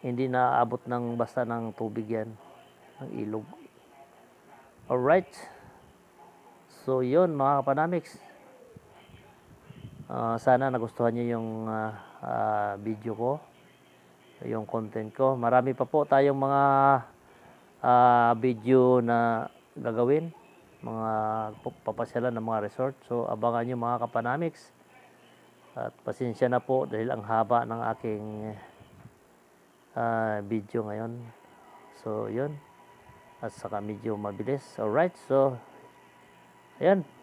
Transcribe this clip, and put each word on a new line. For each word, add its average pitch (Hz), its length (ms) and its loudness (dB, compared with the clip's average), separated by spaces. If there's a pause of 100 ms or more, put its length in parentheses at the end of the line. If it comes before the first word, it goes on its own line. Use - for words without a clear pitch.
Hindi 127 240 -2
naaabot 123 640 2
ng 120 240 -4
basta 120 320 -2
ng 113 320 -6
tubig 110 320 -6
yan, 110 240 -4 (640)
ng 135 120 -12 (120)
ilog. 110 240 -6 (1400)
Alright. 139 400 2 (1600)
So, 131 180 0
yun, 160 320 4
mga 139 240 4
kapanamics. 147 560 -2 (1900)
Ah, 117 320 -4
sana 131 320 4
nagustuhan 117 400 -2
nyo 120 120 -4 (120)
yung, 110 320 -6
ah, 110 240 -4 (320)
ah, 107 560 -2
video 110 320 -6
ko, 117 200 -2 (1160)
yung 113 160 -4
content 107 480 -6
ko. 135 240 2
Marami 123 400 2
pa 131 80 -2
po 147 240 0
tayong 139 300 4
mga, 139 240 2 (1200)
ah, 123 560 8
video 127 640 4
na 117 480 0 (240)
gagawin, 131 560 0 (480)
mga 113 300 -6 (500)
pu-, - 240 -12
papasyalan 120 480 -4
ng 113 140 -6
mga 110 180 -2
resort. 131 400 -4
So, 117 240 -4
abangan 117 400 -2
nyo, 127 80 -4
mga 117 320 -2
kapanamics. 131 640 -4 (1040)
At 120 240 -8
pasensya 123 480 -2
na 123 160 2
po 135 240 0
dahil 110 240 -4
ang 113 80 -4
haba 113 480 0
ng 113 120 -6 (120)
aking, 107 320 -6 (1700)
ah, 113 480 -2
video 107 480 -4
ngayon. 113 320 -8 (800)
So, 110 320 -6
yun. 147 240 -4 (880)
At 110 80 -8
saka 101 320 -8
medyo 107 320 -6
mabilis. 104 480 -6 (160)
Alright, 135 320 0 (160)
so, 135 240 4 (1300)
ayan. 185 240 4 (180)